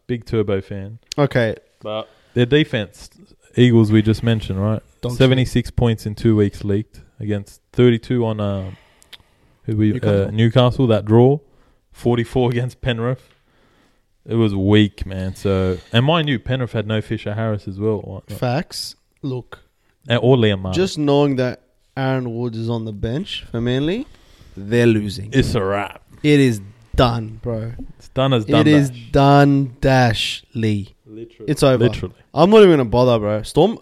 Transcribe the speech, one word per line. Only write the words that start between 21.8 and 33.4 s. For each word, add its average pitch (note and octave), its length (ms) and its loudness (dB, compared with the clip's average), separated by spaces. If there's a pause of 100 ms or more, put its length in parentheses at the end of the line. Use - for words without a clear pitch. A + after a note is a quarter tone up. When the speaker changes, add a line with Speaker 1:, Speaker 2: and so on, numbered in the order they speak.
Speaker 2:
Aaron C3 400 -4
Woods A#2+ 200 -6
is A2+ 120 -6
on A2+ 160 -4
the A2 80 -10
bench A2+ 580 -6
for A#2 100 -4
Manly, C#3+ 440 -2 (520)
they're A2+ 300 2
losing. G#2 460 0
Speaker 1:
It's C3+ 220 2
a G#2 80 -2
wrap. G2 380 -6 (220)
Speaker 2:
It D3 160 4
is A#2 220 2 (340)
done, A#2 460 -2
bro. A2+ 320 -8 (240)
Speaker 1:
It's - 120 -20
done C3+ 240 -2
as A2 120 0
done D3 160 2
Speaker 2:
It D3+ 60 4
is D3 240 4
Speaker 1:
dash. A#2+ 200 -18
Speaker 2:
done C#3 680 4
dash, B2+ 640 0 (100)
Lee. G#2+ 420 -4 (120)
Speaker 1:
Literally. A2+ 440 -12
Speaker 2:
It's C#3+ 120 -4
over. B2+ 200 4
Speaker 1:
Literally. G#2+ 320 -2 (180)
Speaker 2:
I'm E3+ 180 4
not A3 80 8
even G3 120 8
gonna C#3 140 4
bother, A#2+ 340 2
bro. G#2 240 -2